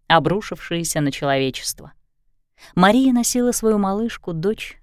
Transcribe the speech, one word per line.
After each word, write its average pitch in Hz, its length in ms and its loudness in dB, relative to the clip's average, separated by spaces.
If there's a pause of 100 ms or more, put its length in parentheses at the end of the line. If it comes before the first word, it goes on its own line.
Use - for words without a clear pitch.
обрушившиеся 165 920 0
на 143 100 0
человечество». 135 840 -4 (800)
Мария 233 360 4
носила 240 420 0
свою 220 260 2
малышку-дочь 196 1040 -4